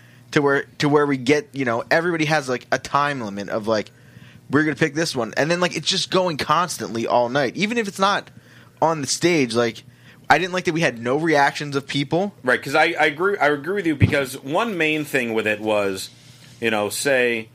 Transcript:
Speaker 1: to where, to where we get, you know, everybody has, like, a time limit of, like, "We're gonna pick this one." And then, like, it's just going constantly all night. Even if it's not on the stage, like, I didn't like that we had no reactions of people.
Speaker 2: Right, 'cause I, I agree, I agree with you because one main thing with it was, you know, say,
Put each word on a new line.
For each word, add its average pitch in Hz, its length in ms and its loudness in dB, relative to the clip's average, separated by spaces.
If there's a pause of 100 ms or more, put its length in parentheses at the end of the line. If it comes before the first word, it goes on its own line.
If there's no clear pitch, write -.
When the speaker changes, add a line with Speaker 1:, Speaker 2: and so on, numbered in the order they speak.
(300)
Speaker 1:
to 156 100 2
where, 139 220 2 (160)
to 147 100 0
where 147 180 4
we 139 100 0
get, 147 360 2
you 135 120 -6
know, 117 260 -2
everybody 165 360 0
has, 147 220 0
like, 123 220 -4
a 127 80 2
time 143 420 0
limit 101 280 -6
of, 110 180 -4
like, 107 240 0 (580)
"We're 151 160 2
gonna 151 120 0
pick 151 180 0
this 160 220 -2
one." 113 200 -4
And 147 140 2
then, 175 100 0
like, 175 160 0
it's 165 120 -4
just 185 220 -2
going 180 260 2
constantly 117 680 -2
all 120 220 2
night. 127 280 0
Even 208 200 -2
if 220 120 -2
it's 185 100 -12
not 196 320 0 (500)
on 160 200 2
the 131 60 -4
stage, 147 480 2
like, 117 280 0 (480)
I 143 80 8
didn't 180 140 -2
like 185 140 -4
that 170 80 0
we 165 80 0
had 127 160 -2
no 120 180 0
reactions 147 580 0
of 139 120 -4
people. 160 480 -2 (100)
Speaker 2:
Right, 123 180 0
'cause 139 120 -6
I, 165 240 2
I 151 80 2
agree, 175 320 -2
I 143 100 2
agree 147 260 -2
with 196 120 -2
you 156 100 2
because 135 460 2
one 190 360 -2
main 156 260 0
thing 123 300 -2
with 110 120 0
it 107 140 0
was, 104 500 -2 (500)
you 113 100 0
know, 104 200 0
say, 123 640 0